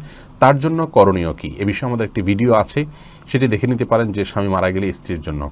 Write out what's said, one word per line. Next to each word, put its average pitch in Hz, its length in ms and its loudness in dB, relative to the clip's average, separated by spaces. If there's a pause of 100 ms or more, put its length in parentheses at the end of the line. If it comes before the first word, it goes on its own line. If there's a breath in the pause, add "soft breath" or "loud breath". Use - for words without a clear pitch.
(400 loud breath)
তার 135 200 6
জন্য 160 280 -2
করণীয় 95 460 4
কী, - 240 -10
এ 101 80 -4
বিষয়ে 104 240 -4
আমাদের 113 180 -2
একটি - 140 -4
ভিডিও 107 320 2
আছে, 110 320 0 (420 loud breath)
সেটি 131 200 2
দেখে 107 200 0
নিতে 123 180 0
পারেন 113 260 2
যে 95 140 -2
স্বামী 101 220 -4
মারা 92 220 2
গেলে 95 240 -2
স্ত্রীর 85 280 -8
জন্য 73 300 -8